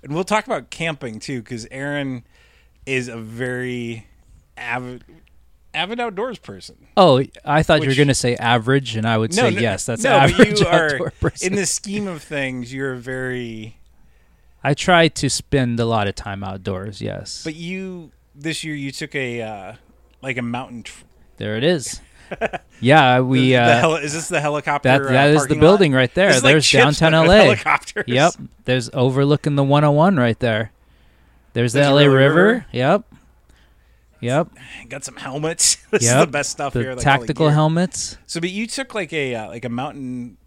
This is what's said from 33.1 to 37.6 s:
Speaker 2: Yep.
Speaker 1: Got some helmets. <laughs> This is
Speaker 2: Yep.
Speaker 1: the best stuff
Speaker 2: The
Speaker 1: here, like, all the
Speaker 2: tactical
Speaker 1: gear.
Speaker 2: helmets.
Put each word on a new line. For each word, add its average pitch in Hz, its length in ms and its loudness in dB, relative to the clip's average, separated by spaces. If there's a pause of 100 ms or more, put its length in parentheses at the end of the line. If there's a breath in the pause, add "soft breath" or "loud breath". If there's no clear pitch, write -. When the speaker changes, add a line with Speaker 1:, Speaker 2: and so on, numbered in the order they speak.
Speaker 2:
Yep. 135 280 -2 (400 loud breath)
Speaker 1:
Got - 140 -14
some - 120 -14
helmets. 151 680 -2
<laughs> - 80 -10
This 180 120 2
is 117 60 4
Speaker 2:
Yep. 135 180 6
Speaker 1:
the 139 40 -10
best 143 200 -4
stuff 143 220 -8
Speaker 2:
The 123 80 -2
Speaker 1:
here, 123 80 -4
like, 127 80 -10
all - 20 -12
the - 40 -6 (160)
Speaker 2:
tactical 151 280 0
Speaker 1:
gear. 147 80 4
Speaker 2:
helmets. 160 600 0 (100)